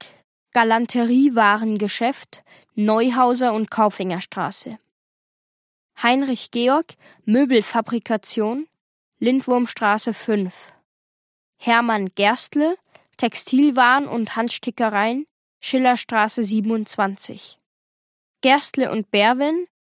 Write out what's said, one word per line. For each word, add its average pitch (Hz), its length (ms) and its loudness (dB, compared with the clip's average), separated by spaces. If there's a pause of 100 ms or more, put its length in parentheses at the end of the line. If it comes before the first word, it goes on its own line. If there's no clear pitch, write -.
(540)
Galanteriewarengeschäft, 226 1900 2 (340)
Neuhauser 240 760 2
und 214 180 -4
Kaufingerstraße. 190 1080 -4 (1200)
Heinrich 262 480 -2
Georg, 254 440 0 (280)
Möbelfabrikation, 233 1400 0 (520)
Lindwurmstraße 240 920 0
fünf. - 600 -4 (840)
Hermann 233 580 0
Gerstle, 294 640 2 (380)
Textilwaren 262 920 2
und 226 280 -6
Handstickereien, 233 880 -2 (360)
Schillerstraße 240 840 0
siebenundzwanzig. 208 1120 -4 (840)
Gerstle 269 500 2
und 214 200 -6
Berwin, 269 560 2 (140)